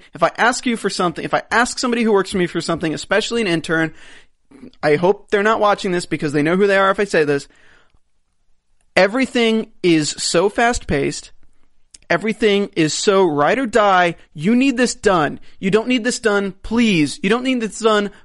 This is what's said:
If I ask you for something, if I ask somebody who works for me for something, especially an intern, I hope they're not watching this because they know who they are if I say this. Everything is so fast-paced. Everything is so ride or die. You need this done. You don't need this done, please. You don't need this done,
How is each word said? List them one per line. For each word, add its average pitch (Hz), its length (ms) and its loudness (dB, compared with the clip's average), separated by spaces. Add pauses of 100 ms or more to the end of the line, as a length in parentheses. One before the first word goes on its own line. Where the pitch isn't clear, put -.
(140)
If 170 100 -4
I 160 140 2
ask 240 280 0
you 233 120 -2
for 202 120 -6
something, 170 360 -4
if 156 80 -4
I 143 180 0
ask 233 260 0
somebody 240 260 -2
who 214 100 2
works 190 180 0
for 202 60 -4
me 175 100 0
for 170 140 -6
something, 160 320 -4
especially 214 480 -2
an 208 60 -2
intern, 160 460 -2 (880)
I 151 140 2
hope 175 360 0
they're 202 120 2
not 220 160 2
watching 202 320 0
this 175 140 -4
because 151 280 -4
they 147 100 2
know 165 120 2
who 202 120 2
they 196 100 2
are 190 140 2
if 190 80 -4
I 208 60 -2
say 170 180 2
this. 143 240 -2 (1500)
Everything 220 760 0 (100)
is 160 280 2
so - 400 0
fast-paced. 156 800 -2 (800)
Everything 202 680 0
is 156 160 0
so 196 320 2
ride 160 360 2
or 269 80 -2
die. 190 480 2 (180)
You 180 220 0
need 262 200 2
this 240 200 0
done. 170 440 0 (200)
You 185 120 -4
don't 214 160 2
need 247 160 0
this 247 160 -4
done, 202 340 0 (100)
please. 208 580 0
You 190 80 0
don't 247 140 0
need 254 180 -2
this 214 180 -8
done, 208 320 0 (120)